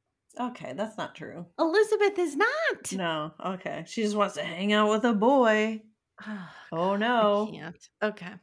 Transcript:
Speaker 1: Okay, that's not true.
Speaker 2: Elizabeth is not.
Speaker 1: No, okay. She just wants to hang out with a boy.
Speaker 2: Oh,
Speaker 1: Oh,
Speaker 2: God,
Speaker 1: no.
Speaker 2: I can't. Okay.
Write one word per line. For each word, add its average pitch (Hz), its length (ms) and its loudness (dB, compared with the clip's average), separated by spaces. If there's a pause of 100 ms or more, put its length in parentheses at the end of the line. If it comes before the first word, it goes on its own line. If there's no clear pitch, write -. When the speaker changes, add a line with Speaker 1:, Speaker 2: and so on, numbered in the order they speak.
(380)
Speaker 1:
Okay, 247 380 -8
that's 214 220 -8
not - 180 -8
true. 170 300 -14 (120)
Speaker 2:
Elizabeth 403 640 2
is 302 160 -2
not. 523 560 -2
Speaker 1:
No, 160 400 -4 (140)
okay. 180 420 -8
She 226 160 -4
just 208 140 -2
wants 196 160 0
to - 100 -6
hang 180 300 -2
out 208 160 4
with 220 160 2
a 233 80 4
boy. 220 680 4 (440)
Speaker 2:
Oh, 196 220 -12 (240)
Speaker 1:
Oh, 170 160 0
Speaker 2:
God, 202 100 0
Speaker 1:
no. 214 480 4
Speaker 2:
I 165 80 -12
can't. 160 340 -14 (140)
Okay. 208 400 -6